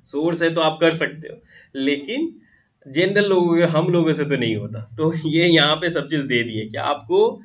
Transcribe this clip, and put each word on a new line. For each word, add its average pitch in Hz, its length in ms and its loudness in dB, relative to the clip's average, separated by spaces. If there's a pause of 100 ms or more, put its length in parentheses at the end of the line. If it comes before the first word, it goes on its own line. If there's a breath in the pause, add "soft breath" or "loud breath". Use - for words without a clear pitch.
Source 165 400 -2
है 165 100 2
तो 165 80 0
आप 156 200 0
कर 165 100 4
सकते 160 360 -6
हो, - 140 -18 (340 soft breath)
लेकिन 143 600 -4 (520 soft breath)
general 190 380 0
लोगों 175 320 2
के, 170 60 4
हम 156 240 2
लोगों 165 260 2
से 147 120 -2
तो 135 120 -2
नहीं 113 180 0
होता। 110 420 -10
तो 160 320 -2
ये 165 160 2
यहाँ 156 300 4
पे 165 140 -2
सब 147 180 -4
चीज़ 143 200 -4
दे 120 160 0
दी 113 100 -8
है 110 120 -6
कि 127 120 -10
आपको 147 680 0